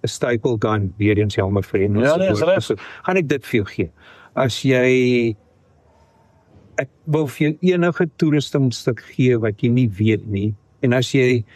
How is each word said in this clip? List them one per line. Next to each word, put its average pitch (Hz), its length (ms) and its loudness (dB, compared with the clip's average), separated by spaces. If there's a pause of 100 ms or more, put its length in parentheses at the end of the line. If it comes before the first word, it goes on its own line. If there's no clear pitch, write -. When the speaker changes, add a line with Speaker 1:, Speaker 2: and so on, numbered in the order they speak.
Speaker 1:
'n 113 40 -4
staple 120 520 -2
gun, 107 400 -2
weer 104 180 2
eens 104 180 0
jammer 98 280 -2
vir - 180 -2
Engels 104 240 0
Speaker 2:
Ja, 151 120 2
nee, 190 120 0
is 104 100 0
Speaker 1:
woord, 254 140 2
Speaker 2:
reg. 294 100 0
Speaker 1:
so, 113 120 -4 (280)
gaan 175 140 0
ek 170 100 -2
dit 143 180 -2
vir - 180 -2
jou - 20 -4
gee. 87 260 -6 (440)
As 127 280 -2
jy, 127 720 2 (1400)
ek 143 120 -4 (180)
wil 156 200 0
vir 151 200 -2
jou 175 260 0
enige 175 440 0
toerustingstuk 139 840 0 (160)
gee 127 240 4
wat 107 240 -2
jy 120 80 2
nie 127 180 2
weet 104 380 0
nie. 104 260 -2 (300)
En 123 100 2
as 131 180 0
jy, 127 320 2 (120)